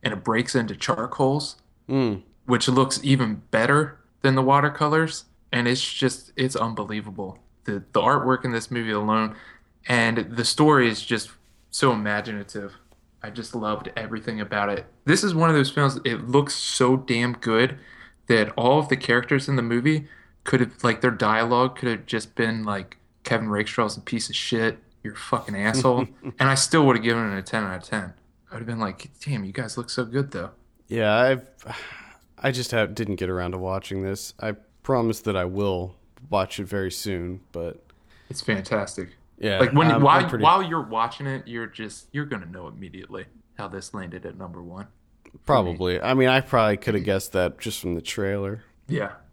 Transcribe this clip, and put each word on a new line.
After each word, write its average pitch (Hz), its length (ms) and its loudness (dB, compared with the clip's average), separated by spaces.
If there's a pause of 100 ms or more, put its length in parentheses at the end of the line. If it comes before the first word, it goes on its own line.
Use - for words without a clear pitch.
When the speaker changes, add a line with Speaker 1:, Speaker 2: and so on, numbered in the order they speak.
Speaker 1:
and 117 100 -2
it 95 100 -10
breaks 120 300 -2
into 113 220 -2
charcoals, 135 800 -2 (340)
Speaker 2:
Mm. 120 340 -2 (220)
Speaker 1:
which 123 220 2
looks 131 360 2
even 127 380 2 (100)
better 143 480 2 (220)
than 135 140 4
the 131 80 2
watercolors. 147 800 2 (260)
And 120 160 0
it's 127 260 -2
just, - 420 -2
it's 131 220 -2
unbelievable. 107 840 -6 (260)
The, 101 180 -6 (100)
the 107 80 2
artwork 127 420 2
in 127 80 -2
this 113 180 -4
movie 117 220 -4
alone, 107 440 0 (520)
and 117 300 2 (180)
the 117 80 -2
story 143 460 6
is 107 120 -4
just - 280 -4 (400)
so 135 240 2
imaginative. 104 800 -6 (480)
I 110 80 -12
just 110 260 -12
loved 107 400 -4
everything 110 460 -6
about 101 280 -2
it. 101 160 -4 (200)
This 170 180 4
is 196 100 0
one 165 160 4
of 160 60 6
those 135 160 4
films, 131 320 2
it 117 240 -4
looks 139 280 4
so 127 420 2
damn 123 360 0
good 117 440 2 (500)
that 107 300 4
all 127 220 6
of 143 100 -4
the - 80 2
characters 123 500 2
in 139 80 2
the 127 60 2
movie 127 460 2 (360)
could - 160 2
have, - 240 -2
like, 117 180 2
their 127 100 4
dialogue 117 680 2
could 123 100 -4
have 110 180 -4
just - 300 -6
been 113 300 -2
like, 101 320 -6 (260)
"Kevin 110 240 0
Rakestraw's 104 480 0
a - 60 -14
piece - 280 -6
of - 60 -8
shit. 113 440 -2 (240)
You're 107 100 -10
a - 40 -14
fucking - 380 -4
asshole." 120 520 2 (140)
Speaker 2:
<laughs> - 180 -12
Speaker 1:
And 135 100 6
I 135 60 4
still 151 300 4
would 127 120 6
have 110 60 -2
given 117 280 0
it 98 60 -4
a 95 40 -6
ten 110 220 -4
out 92 140 -6
of 87 60 -12
ten. 98 300 -6 (380)
I - 40 -14
would 110 40 -10
have 113 80 -10
been 117 120 -6
like, 101 300 -6 (140)
"Damn, 120 220 -4
you 95 80 -10
guys 113 240 -8
look 120 120 -8
so 127 140 -4
good, 135 280 -4
though." 87 200 -8 (380)
Speaker 2:
Yeah, 110 260 2
I've, 127 320 4 (920)
I 135 140 -2
just 123 200 -4
have, 107 220 2
didn't 104 220 -4
get 90 140 -4
around 90 220 -2
to 92 60 -6
watching 95 460 -6
this. 98 380 -6
I 107 120 -4 (300)
promise 117 380 0
that 101 160 -2
I 90 80 0
will 92 500 -2 (340)
watch 98 300 -2
it 101 60 -4
very 95 260 -4
soon, 92 480 -6 (140)
but 85 280 -8 (480)
Speaker 1:
It's - 120 -10
fantastic. 98 680 -4 (280)
Speaker 2:
Yeah, 98 200 -2
Speaker 1:
Like, 127 140 4
when, 160 180 6
Speaker 2:
I'm, - 100 4
Speaker 1:
while, 147 180 8
Speaker 2:
I'm 175 100 -2
pretty 123 140 -2
Speaker 1:
while 180 200 6
you're 165 220 -2
watching 113 420 -4
it, 135 200 -8
you're 117 200 -8
just, - 440 -14
you're 147 140 -6
gonna 113 200 -8
know 90 220 -14
immediately 92 580 -14 (320)
how 104 100 -10
this 95 260 -12
landed 90 320 -10
at 87 120 -12
number 87 240 -14
one 90 260 -14 (360)
for - 80 -20
me. - 140 -20
Speaker 2:
Probably. 90 560 2
I 120 120 0
mean, 131 160 6
I 131 120 6
probably 110 360 2
could 113 160 -2
have 101 80 0
Speaker 1:
Mm-hmm. 87 40 -4
Speaker 2:
guessed 98 280 -2
that 90 260 0
just - 220 -6
from 87 140 -4
the 85 60 -6
trailer. 101 600 -4 (240)
Speaker 1:
Yeah. 123 260 -4 (200)